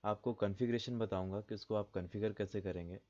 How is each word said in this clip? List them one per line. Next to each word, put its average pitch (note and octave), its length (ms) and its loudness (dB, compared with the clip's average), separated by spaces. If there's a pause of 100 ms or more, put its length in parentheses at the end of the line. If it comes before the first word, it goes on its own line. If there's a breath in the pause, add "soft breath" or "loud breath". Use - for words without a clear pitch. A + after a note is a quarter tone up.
आपको G#2+ 320 2
कॉन्फ़िगरेशन A#2 600 2
बताऊंगा G2 420 0
कि G#2+ 140 -6
उसको G#2 200 -4
आप G#2 160 0
कॉन्फ़िगर G2+ 420 0
कैसे G2+ 280 -2
करेंगे। F2 380 -4 (120)